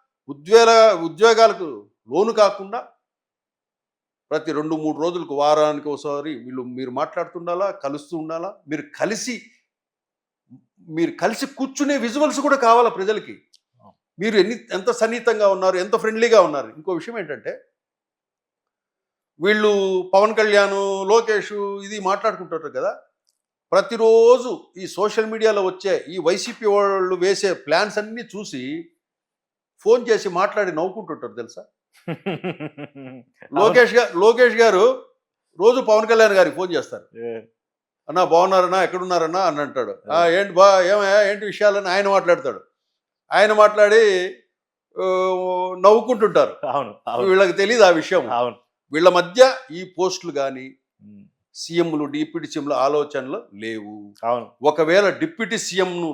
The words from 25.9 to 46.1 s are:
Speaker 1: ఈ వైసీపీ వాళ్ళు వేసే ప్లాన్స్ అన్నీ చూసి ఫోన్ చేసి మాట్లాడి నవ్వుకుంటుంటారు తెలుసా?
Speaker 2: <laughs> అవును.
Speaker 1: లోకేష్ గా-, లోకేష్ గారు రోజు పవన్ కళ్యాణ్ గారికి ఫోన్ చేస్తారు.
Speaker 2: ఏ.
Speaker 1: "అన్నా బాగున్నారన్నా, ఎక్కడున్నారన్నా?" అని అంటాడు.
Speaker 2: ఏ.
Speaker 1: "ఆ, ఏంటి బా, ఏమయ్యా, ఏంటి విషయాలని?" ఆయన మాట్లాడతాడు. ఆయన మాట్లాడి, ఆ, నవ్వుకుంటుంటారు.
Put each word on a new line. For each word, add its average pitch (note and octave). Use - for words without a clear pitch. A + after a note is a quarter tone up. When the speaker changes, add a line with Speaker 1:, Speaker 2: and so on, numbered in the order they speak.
Speaker 1:
ఈ F#3+
వైసీపీ G3+
వాళ్ళు G3
వేసే F#3
ప్లాన్స్ F#3+
అన్నీ A3
చూసి F3+
ఫోన్ A#3
చేసి G3+
మాట్లాడి F#3
నవ్వుకుంటుంటారు D#3+
తెలుసా? A2+
Speaker 2:
<laughs> -
అవును. D3
Speaker 1:
లోకేష్ A3
గా-, A3
లోకేష్ A3+
గారు A3
రోజు B3
పవన్ G#3+
కళ్యాణ్ A3
గారికి F3
ఫోన్ F3+
చేస్తారు. B2
Speaker 2:
ఏ. A#2
Speaker 1:
"అన్నా E3+
బాగున్నారన్నా, F3+
ఎక్కడున్నారన్నా?" F3+
అని D#3
అంటాడు. B2
Speaker 2:
ఏ. G2+
Speaker 1:
"ఆ, E3+
ఏంటి F#3+
బా, F#3+
ఏమయ్యా, G3+
ఏంటి G#3
విషయాలని?" G3+
ఆయన G3
మాట్లాడతాడు. E3
ఆయన G3+
మాట్లాడి, G#3
ఆ, F#3
నవ్వుకుంటుంటారు. G#3